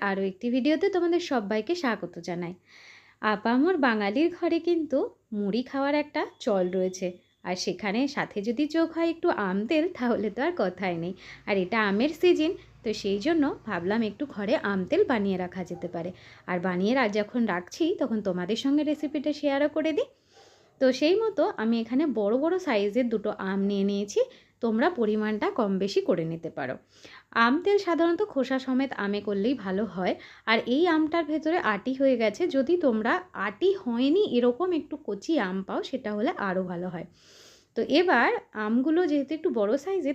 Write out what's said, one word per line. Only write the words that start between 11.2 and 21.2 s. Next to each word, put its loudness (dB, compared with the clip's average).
আর 0
এটা 2
আমের 2
সিজন, 2
তো -2
সেই -2
জন্য 0
ভাবলাম 0
একটু -4
ঘরে -2
আম -2
তেল 2
বানিয়ে 0
রাখা -6
যেতে -8
পারে। -8
আর -2
বানিয়ে 2
রা-, 2
যখন 0
রাখছি, -2
তখন -2
তোমাদের -2
সঙ্গে 2
রেসিপিটা -2
শেয়ারও 0
করে 0
দিই। 0
তো 4
সেই 4
মতো 2